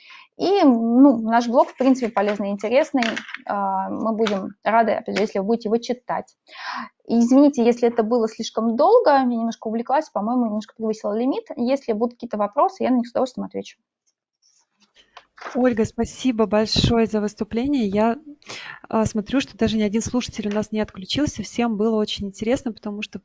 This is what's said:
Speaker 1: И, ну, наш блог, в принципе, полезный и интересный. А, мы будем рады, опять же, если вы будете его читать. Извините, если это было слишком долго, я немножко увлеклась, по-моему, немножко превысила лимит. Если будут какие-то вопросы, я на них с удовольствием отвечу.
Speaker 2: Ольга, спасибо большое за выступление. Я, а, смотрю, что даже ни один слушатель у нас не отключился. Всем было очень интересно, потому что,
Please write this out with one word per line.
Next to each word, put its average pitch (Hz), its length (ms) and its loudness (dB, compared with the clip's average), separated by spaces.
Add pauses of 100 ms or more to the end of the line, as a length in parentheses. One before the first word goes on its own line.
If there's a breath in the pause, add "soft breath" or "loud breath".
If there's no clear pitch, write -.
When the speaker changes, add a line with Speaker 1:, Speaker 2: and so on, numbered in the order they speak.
(360 loud breath)
Speaker 1:
И, 370 260 2
ну, 240 560 6
наш 233 300 0
блог, 285 220 2
в - 60 -20
принципе, 254 360 2
полезный 202 380 -2
и - 20 -2
интересный. 254 500 0 (420)
А, 196 460 -4
мы 214 220 -4
будем 208 500 -2
рады, 220 300 2
опять - 240 -4
же, 190 60 0
если 214 180 -2
вы 190 60 -2
будете 226 220 -2
его 226 100 0
читать. - 580 -6 (720 loud breath)
Извините, 254 560 4
если 240 240 2
это 233 160 0
было 220 240 0
слишком 220 480 -4
долго, 392 340 6
я 269 140 4
немножко 233 420 -4
увлеклась, 240 440 -2
по-моему, 233 360 -2
немножко 214 300 -6
превысила 214 420 -4
лимит. 311 280 -2 (100)
Если 247 360 -2
будут 233 220 -2
какие-то 233 220 -10
вопросы, 233 480 -2
я 233 60 0
на 254 80 2
них 240 100 -4
с - 20 -20
удовольствием 202 360 -4
отвечу. - 340 -12 (1700 soft breath)
Speaker 2:
Ольга, 240 300 2
спасибо 226 640 -2
большое 220 600 2
за 214 140 -2
выступление. 233 680 -2
Я, 220 320 2 (680 loud breath)
а, 220 180 0
смотрю, 220 340 -2
что - 160 -8
даже 220 200 0
ни 214 60 0
один 208 200 0
слушатель 220 460 -4
у 208 60 -4
нас 208 180 -4
не 214 80 -2
отключился. 208 600 -4
Всем 233 340 -2
было 220 200 0
очень 214 300 -4
интересно, 226 460 -4
потому 208 300 -12
что, 196 220 -14